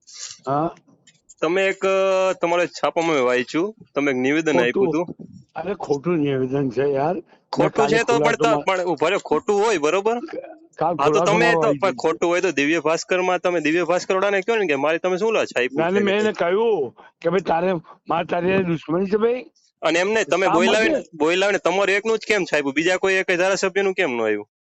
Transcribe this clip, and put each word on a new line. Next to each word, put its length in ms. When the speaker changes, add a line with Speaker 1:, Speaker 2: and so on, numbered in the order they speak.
Speaker 1:
હા. 240
Speaker 2:
તમે 260
એક, 200
અ, 460
તમારે 340
છાપામાં 480
મેં 100
વાંચ્યું, 500
તમે 160
એક 60
નિવેદન 360
Speaker 1:
ખોટું. 160
Speaker 2:
આપ્યું 200
હતું. 180
Speaker 1:
અરે, 200
ખોટું 440
નિવેદન 520
છે 120
યાર. 340
Speaker 2:
ખોટું 320
Speaker 1:
મેં 40
Speaker 2:
છે 140
તો 100
Speaker 1:
કાલે 120
Speaker 2:
પણ 80
તો, 120
Speaker 1:
ખુલાસો 160
Speaker 2:
પણ 200
ઉભા 280
રહ્યો, 100
ખોટું 460
હોય 140
બરોબર? 360
Speaker 1:
કાલ 720
Speaker 2:
હા, 180
તો 60
Speaker 1:
ખુલાસો 200
Speaker 2:
તમે 140
Speaker 1:
મારો 160
Speaker 2:
તો 60
Speaker 1:
આવી 100
Speaker 2:
પણ 120
Speaker 1:
ગયો. 120
Speaker 2:
ખોટું 280
હોય 100
તો 120
દિવ્ય 280
ભાસ્કરમાં 580
તમે 220
દિવ્ય 240
ભાસ્કર 300
વાળાને 260
કહો 160
ને 100
કે 80
મારી 240
તમે 180
શું 180
લા 100
છાપ્યું 320
Speaker 1:
ના, 140
Speaker 2:
છે 140
Speaker 1:
મેં 0
Speaker 2:
કે 200
Speaker 1:
એને 80
કહ્યું 600
કે 100
"ભાઈ 100
તારે, 320
મારે 160
તારી 260
હારે 140
દુશ્મની 420
છે 100
ભાઈ?" 280
Speaker 2:
અને 160
એમને 260
તમે 220
Speaker 1:
શા 60
Speaker 2:
બોલાવીને, 420
Speaker 1:
માટે? 200
Speaker 2:
બોલાવીને 440
તમારું 360
એકનું 240
જ 100
કેમ 160
છાપ્યું, 300
બીજા 220
કોઈ 180
એક 240
ધારાસભ્યનું 560
કેમ 160
ન 100
આવ્યું? 280